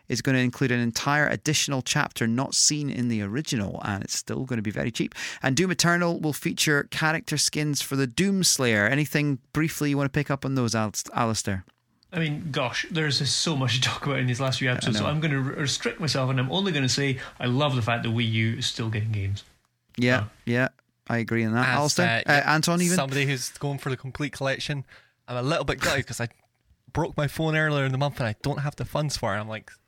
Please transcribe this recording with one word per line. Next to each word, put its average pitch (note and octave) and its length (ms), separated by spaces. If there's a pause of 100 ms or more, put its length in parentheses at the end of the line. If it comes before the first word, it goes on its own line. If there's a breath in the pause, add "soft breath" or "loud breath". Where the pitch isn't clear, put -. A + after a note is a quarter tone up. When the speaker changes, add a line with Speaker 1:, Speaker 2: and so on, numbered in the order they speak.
Speaker 1:
is A2+ 140
gonna C3 160
include B2 320
an A#2+ 100
entire C#3 480
additional C#3 540
chapter - 440
not A#2 280
seen D3 340
in B2 200
the A2+ 120
original, G2+ 640
and G#2 200
it's - 120
still C3 280
gonna B2 180
be G#2 80
very G2 220
cheap. - 220 (280 loud breath)
And C3+ 140
Doom F#3 160
Eternal E3+ 480
will D3+ 120
feature - 520
character D#3 520
skins D3+ 460
for - 140
the C3+ 100
Doom F#3 380
Slayer. A2+ 420
Anything C#3+ 540 (120)
briefly D3+ 380
you C#3 80
wanna C#3 100
pick D3 220
up C#3 160
on C3+ 80
those, A#2+ 200
Alst-, G#2+ 400
Alistair? G#2+ 500 (500)
Speaker 2:
I E3+ 40
mean, D#3+ 320
gosh, B2+ 400
there's D#3 280
just - 220
so D#3+ 160
much C3 180
to B2+ 80
talk B2 240
about C3+ 140
in B2+ 60
these B2 140
last C3 180
few B2+ 120
Speaker 1:
I - 20
Speaker 2:
episodes, A2 240
so G#2 80
Speaker 1:
know. C#3+ 60
Speaker 2:
I'm D#3 100
gonna D3+ 200
re-, C3 160
restrict D#3+ 440
myself, C3 300
and C3 100
I'm B2+ 100
only F#3+ 220
gonna C3+ 160
say C3+ 300 (200 loud breath)
I - 60
love C3 320
the A#2+ 60
fact A#2 220
that A#2 60
Wii A2+ 220
U A2+ 240
is A#2 100
still A2+ 220
getting G#2+ 240
games. G2 320 (540)
Speaker 1:
Yeah, B2 220
Speaker 2:
Uh, G#2+ 40 (200)
Speaker 1:
yeah, B2 240 (400)
I A#2 100
agree A2+ 260
on A2 100
that. B2 140
Speaker 3:
As, B2 100
Speaker 1:
Alistair? C#3+ 480
Speaker 3:
uh, - 40
Speaker 1:
Uh, C#3+ 200
Anton, E3+ 320
even? F3 140
Speaker 3:
somebody C3+ 280
who's C3+ 280
going C#3 260
for C#3+ 100
the C3 80
complete C#3 380
collection, C3+ 500 (420 loud breath)
I'm B2 120
a B2 40
little D3+ 220
bit C3 160
gutted C#3 260
'cause - 140
I A#2+ 80 (640)
broke D#3 240
my C#3+ 120
phone D#3+ 280
earlier D3 300
in C3 60
the C3 60
month C#3+ 220
and A#2 80
I G#2+ 140
don't C#3 180
have C#3+ 160
the - 80
funds D3 320
for G#2 180
it. G#2+ 60
I'm G#2+ 80
like, A2 220 (180)